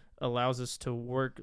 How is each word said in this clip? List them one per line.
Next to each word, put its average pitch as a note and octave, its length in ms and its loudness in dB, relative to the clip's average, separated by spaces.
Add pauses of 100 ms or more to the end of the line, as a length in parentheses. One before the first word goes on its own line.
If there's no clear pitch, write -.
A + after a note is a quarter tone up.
(220)
allows B2 400 2
us A#2+ 160 -6
to B2+ 160 -4
work B2 500 -2